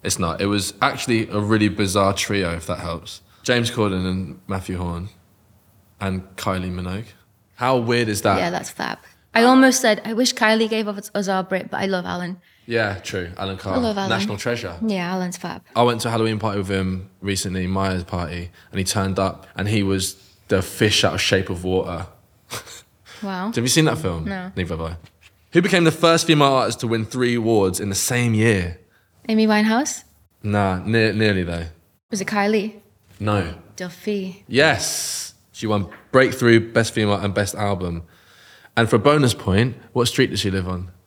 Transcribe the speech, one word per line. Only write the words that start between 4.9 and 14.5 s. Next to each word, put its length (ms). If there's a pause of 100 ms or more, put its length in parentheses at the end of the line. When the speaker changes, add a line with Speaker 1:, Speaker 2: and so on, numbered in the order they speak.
Speaker 1:
and 220 (140)
Kylie 360
Minogue. 340 (500)
How 220
weird 300
is 140
that? 160
Speaker 2:
Yeah, 120
that's 200
fab. 280 (360)
I 100
almost 360
said, 240
"I 80
wish 220
Kylie 340
gave 200
us, 260
us 140
our 140
Brit," 280
but 100
I 60
love 180
Alan. 360 (260)
Speaker 1:
Yeah, 340
true. 380
Alan 180
Carr. 180
Speaker 2:
I 40
love 200
Alan. 120
Speaker 1:
National 260
treasure. 400 (100)